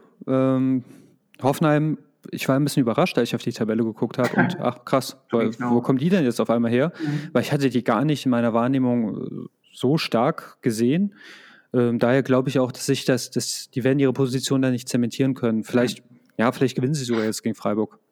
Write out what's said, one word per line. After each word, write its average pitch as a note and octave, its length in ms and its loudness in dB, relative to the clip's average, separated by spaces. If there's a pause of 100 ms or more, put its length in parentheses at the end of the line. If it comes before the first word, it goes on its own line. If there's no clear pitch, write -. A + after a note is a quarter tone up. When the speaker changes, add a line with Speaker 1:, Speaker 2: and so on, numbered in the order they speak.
(280)
Speaker 1:
Ähm, C3 560 2 (580)
Hoffenheim D3+ 560 2 (320)
ich - 180 -6
war C3+ 80 2
ein D3 80 2
bisschen C#3+ 180 2
überrascht, B2+ 360 0
als A#2+ 120 0
ich - 40 -2
auf A2+ 80 -6
die A#2+ 100 -4
Tabelle A2 320 0
geguckt A2+ 340 -4
hab B2 180 0
und, - 200 2
Speaker 2:
<laughs> - 40 -10
Speaker 1:
ach, - 240 -4
krass, - 340 -2 (120)
wo, A#2 80 2
Speaker 2:
Genau. A2+ 360 -2
Speaker 1:
wo A#2+ 60 4
kommen C3 180 0
die D3 100 0
denn F3+ 160 4
jetzt A#2+ 160 0
auf A2 100 0
einmal A#2 200 2
her? C3+ 220 2 (120)
Speaker 2:
Mhm. D3 280 -4
Speaker 1:
Weil A#2+ 100 2
ich - 100 -6
hatte C#3 180 2
die A#2+ 140 0
gar A#2+ 200 2
nicht D3+ 200 0
in C3 60 0
meiner A#2+ 240 2
Wahrnehmung, A#2+ 640 0 (100)
äh, E2+ 200 -10 (260)
so C3+ 260 0
stark - 640 -2
gesehen. C3 520 0 (580)
Ähm, A#2+ 260 2
daher B2 240 4
glaube C3 280 2
ich C#3 80 0
auch, B2+ 120 0
dass - 160 -12
sich C3+ 200 -2
das, B2+ 240 0
das, - 400 -6
die B2 140 -6
werden C3+ 140 2
ihre C3+ 140 4
Position C3 500 0
da C3 80 2
nicht B2 180 -4
zementieren B2+ 460 0
können. A2+ 300 -2
Vielleicht, A#2+ 400 -2
Speaker 2:
Mhm. - 120 -20 (200)
Speaker 1:
ja, A#2 160 2
vielleicht B2+ 240 -2
gewinnen C#3 180 0
sie C#3 100 -4
sogar A2+ 200 0
jetzt A2 180 -4
gegen A2 120 -4
Freiburg. G#2 440 -4 (140)